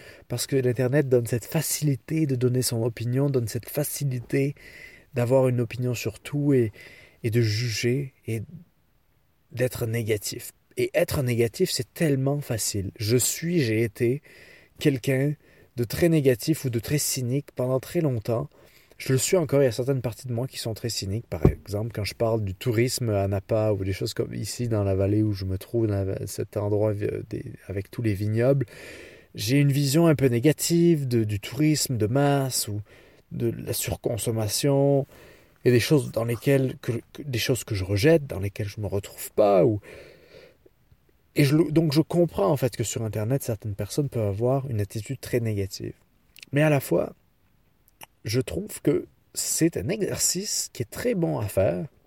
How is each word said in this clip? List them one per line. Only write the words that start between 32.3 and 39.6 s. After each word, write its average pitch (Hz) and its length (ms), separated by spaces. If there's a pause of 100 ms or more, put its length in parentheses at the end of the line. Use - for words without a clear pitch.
ou 104 120 (540)
de 120 160
la 113 220
surconsommation 135 1300 (580)
et 131 60
des 123 100
choses 123 320
dans 113 120
lesquelles 131 560
que, - 120 (200)
que, - 100
des 127 160
choses 123 260
que 113 100
je 92 100
rejette, 123 420
dans 95 120
lesquelles 101 300
je 104 120
me 104 60
retrouve - 460
pas. 101 320